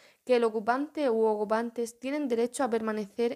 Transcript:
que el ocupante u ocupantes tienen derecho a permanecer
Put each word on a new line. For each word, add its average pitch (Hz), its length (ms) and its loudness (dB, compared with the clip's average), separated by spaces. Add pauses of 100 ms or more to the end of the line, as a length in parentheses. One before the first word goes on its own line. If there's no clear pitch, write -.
(240)
que 247 120 4
el 233 80 4
ocupante 247 640 0
u 220 140 2
ocupantes 220 760 -2
tienen 285 300 -4
derecho 240 340 0
a 247 80 0
permanecer 220 640 -2